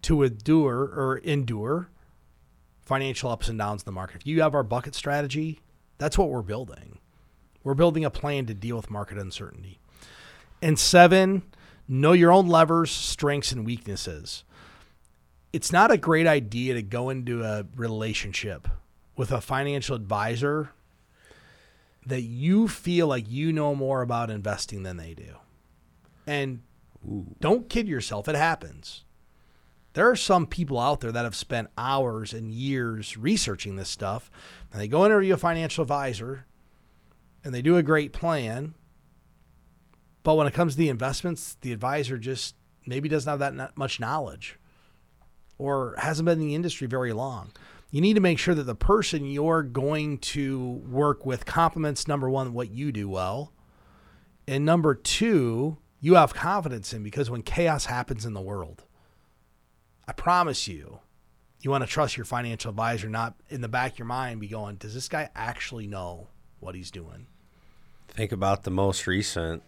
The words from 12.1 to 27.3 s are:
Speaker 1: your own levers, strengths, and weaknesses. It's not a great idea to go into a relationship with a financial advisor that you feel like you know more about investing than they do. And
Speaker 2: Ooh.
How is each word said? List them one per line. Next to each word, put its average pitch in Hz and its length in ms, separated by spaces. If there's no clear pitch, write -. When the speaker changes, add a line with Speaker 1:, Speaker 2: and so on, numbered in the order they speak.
Speaker 1:
your 170 200
own 185 140
levers, 165 440
strengths, - 600
and 113 140
weaknesses. 95 800
It's - 200
not 202 180
a 208 80
great 165 280
idea 127 480
to 117 80
go 120 280
into 123 320
a 107 240
relationship 110 920
with 127 160
a 120 80
financial 135 560
advisor 117 760
that 127 160
you 156 460
feel 170 380
like 120 240
you 151 220
know 147 220
more 135 280
about 117 260
investing 104 540
than 92 160
they 82 160
do. 73 220
And 139 340
Speaker 2:
Ooh. 104 340